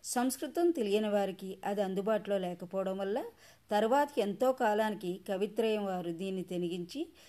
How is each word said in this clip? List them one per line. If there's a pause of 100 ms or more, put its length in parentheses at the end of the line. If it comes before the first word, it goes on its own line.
సంస్కృతం
తెలియని
వారికి
అది
అందుబాటులో
లేకపోవడం
వల్ల, (460)
తరువాతికి
ఎంతో
కాలానికి
కవిత్రయం
వారు
దీన్ని
తెనిగించి (200)